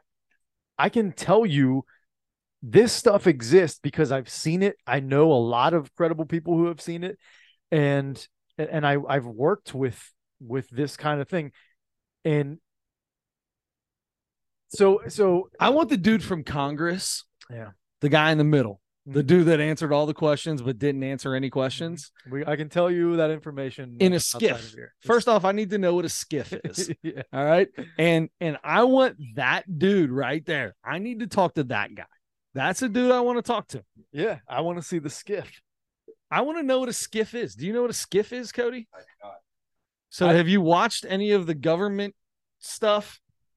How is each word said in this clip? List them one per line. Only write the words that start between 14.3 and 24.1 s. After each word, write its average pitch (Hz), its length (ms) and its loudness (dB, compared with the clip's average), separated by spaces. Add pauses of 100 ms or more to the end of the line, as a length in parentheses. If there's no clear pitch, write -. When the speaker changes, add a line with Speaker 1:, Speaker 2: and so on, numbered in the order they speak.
Speaker 1:
so, 196 380 4
so 185 420 0 (100)
Speaker 2:
I 190 80 4
want 302 220 2
the 269 80 0
dude 185 260 2
from 170 180 -6
Congress. 151 840 -4 (260)
Speaker 1:
Yeah. 113 220 -14 (280)
Speaker 2:
The 147 80 2
guy 156 240 4
in 156 60 2
the 151 60 6
middle. 135 360 2 (260)
The 139 140 -2
Speaker 1:
Mm-hmm. 139 60 0
Speaker 2:
dude 170 220 6
that 160 120 4
answered 151 320 -2
all 147 140 2
the 151 80 -4
questions 147 480 -2
but 120 160 -4
didn't 139 240 -2
answer 135 320 -6
any 131 160 -4
questions. 147 600 -6 (200)
Speaker 1:
We, 143 160 -8
I 147 100 -4
can 151 140 -8
tell 175 200 0
you 170 260 0
that 156 140 2
information 139 720 -10
Speaker 2:
In 185 140 4